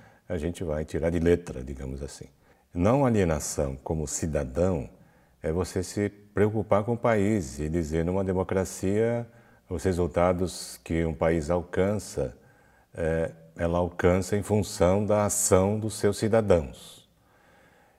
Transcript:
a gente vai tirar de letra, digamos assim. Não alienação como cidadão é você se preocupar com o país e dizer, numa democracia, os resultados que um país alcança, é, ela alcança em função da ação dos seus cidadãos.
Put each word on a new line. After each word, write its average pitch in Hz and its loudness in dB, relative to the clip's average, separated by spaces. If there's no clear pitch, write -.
a 90 -4
gente 85 -4
vai 78 -4
tirar 85 -2
de 85 0
letra, 85 0
digamos 67 -10
assim. - -14
Não 113 4
alienação 80 0
como 78 -4
cidadão 73 -2
é 80 -4
você 90 -2
se 101 -2
preocupar 104 0
com 120 -2
o 117 -4
país 101 2
e 76 -4
dizer, 80 0
numa 95 0
democracia, 95 -2
os 85 -6
resultados 87 0
que 82 0
um 80 0
país 82 0
alcança, 90 -2
é, 82 -2
ela 85 0
alcança 90 2
em 95 -2
função 98 2
da 104 2
ação 101 2
dos 107 -6
seus 104 0
cidadãos. 98 0